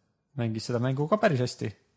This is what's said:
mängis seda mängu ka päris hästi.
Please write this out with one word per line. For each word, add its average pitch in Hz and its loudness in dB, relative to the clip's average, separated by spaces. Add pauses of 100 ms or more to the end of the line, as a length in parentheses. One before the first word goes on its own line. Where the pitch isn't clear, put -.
(400)
mängis 113 -4
seda 120 0
mängu 135 0
ka 208 2
päris 156 4
hästi. 117 -4 (260)